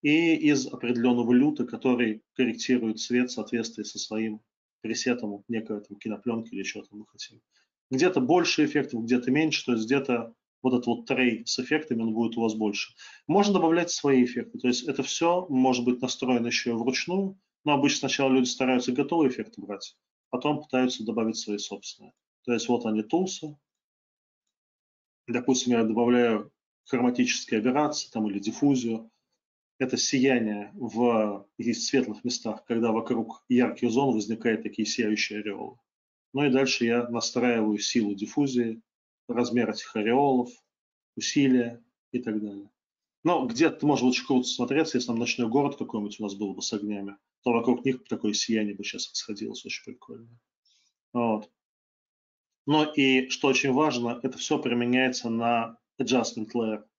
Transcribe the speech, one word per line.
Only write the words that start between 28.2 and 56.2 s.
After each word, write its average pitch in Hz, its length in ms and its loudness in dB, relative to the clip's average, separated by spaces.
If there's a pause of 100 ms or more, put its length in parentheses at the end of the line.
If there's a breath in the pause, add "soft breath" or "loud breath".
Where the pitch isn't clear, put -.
или 98 120 -4
диффузию. 117 720 0 (680)
Это 127 180 0
сияние 113 760 0
в, 110 720 0 (100)
есть 113 300 -4
светлых 107 360 0
местах, 117 420 -6
когда 113 260 0
вокруг 113 580 -4
ярких 120 400 2
зон 131 240 2
возникают 110 480 -2
такие 104 240 -4
сияющие 107 540 -2
ореолы. - 380 -10 (560)
Ну 143 120 0
и 135 60 4
дальше 127 340 2
я 120 240 0
настраиваю 113 720 0
силу 104 340 0
диффузии, 117 680 -2 (460)
размер 113 440 0
этих - 240 -10
ореолов, 123 540 2 (680)
усилия 123 680 2 (280)
и 123 80 -2
так 107 220 -4
далее. 101 280 -12 (540)
Но 156 240 2
где-то, 143 400 0
может, 127 180 4
очень 123 200 2
круто 127 220 2
смотреться, 139 500 0
если 123 100 -2
там 117 100 -2
ночной 117 300 -2
город 139 300 0
какой-нибудь 104 420 -8
у 107 40 -6
нас 98 120 -6
был 98 180 -4
бы 98 80 -10
с - 120 -6
огнями, 101 440 -6 (260)
то 123 80 0
вокруг 117 320 2
них 131 240 -2
такое 107 260 -2
сияние 107 420 -2
бы 101 80 -12
сейчас - 260 -10
расходилось, 107 560 -10
очень - 200 -12
прикольно. 117 440 -18 (840)
Вот. 113 360 0 (1160)
Ну 151 260 4
и 131 360 4
что - 180 0
очень 131 260 2
важно, 123 480 0
это 127 160 -6
всё 147 220 -2
применяется 123 720 0
на 117 480 0 (220)
adjustment 117 540 0